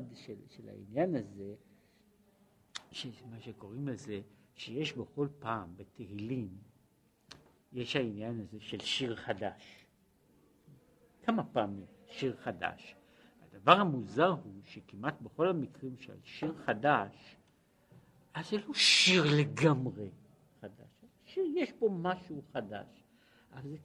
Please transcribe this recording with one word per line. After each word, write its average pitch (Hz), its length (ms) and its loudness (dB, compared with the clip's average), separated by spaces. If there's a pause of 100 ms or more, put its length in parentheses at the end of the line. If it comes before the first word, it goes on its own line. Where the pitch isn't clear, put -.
(140)
של, - 220 -14 (120)
של 110 220 -20
העניין 107 460 -2
הזה, 101 380 -6 (1400)
ש-, - 160 -10 (220)
מה 113 100 -16
שקוראים 110 480 -12
לזה, 104 340 -8 (340)
שיש 139 380 -6
בכל 143 340 -4 (120)
פעם 104 380 -4
בתהילים, 104 720 -8 (1200)
יש 123 220 -4
העניין 113 440 -2
הזה 104 200 -12
של 107 200 -8
שיר 120 360 -2
חדש. - 720 -6 (1400)
כמה 226 200 2
פעמים 101 420 -2 (200)
שיר 127 380 -4
חדש. 87 520 -6 (720)
הדבר 180 120 12
המוזר 143 500 4 (140)
הוא 101 220 -16
שכמעט 113 560 -8
בכל 156 280 0
המקרים 135 480 -4
של - 160 -16 (100)
שיר - 300 -6 (120)
חדש, 113 720 2 (960)
אז 160 160 -8
זה 214 80 0 (100)
לא 294 60 -8
שיר - 500 8 (160)
לגמרי 123 680 2 (520)
חדש. - 440 -18 (200)
שיר, - 180 -2 (120)
יש 339 240 0
בו 226 100 4
משהו 175 520 -2 (120)
חדש, 104 500 -8 (500)
אבל 135 160 -12
זה 151 160 -10